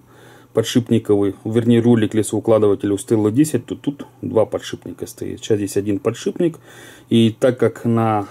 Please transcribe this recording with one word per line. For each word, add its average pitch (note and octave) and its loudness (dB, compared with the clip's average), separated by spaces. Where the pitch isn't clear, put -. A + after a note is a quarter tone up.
подшипниковый, G#2+ 0
вернее, A2+ 2
ролик A2+ 4
лесоукладывателя G#2+ 2
у F#2+ -2
Стеллы G#2+ 0
десять, C3 0
то F#2 -8
тут - -8
два G2+ 0
подшипника - -10
стоит. F#2+ -12
Сейчас - -2
здесь G2+ -4
один G2+ -2
подшипник, E3 -4
и A2+ 4
так A#2+ 0
как - -2
на, A2+ 0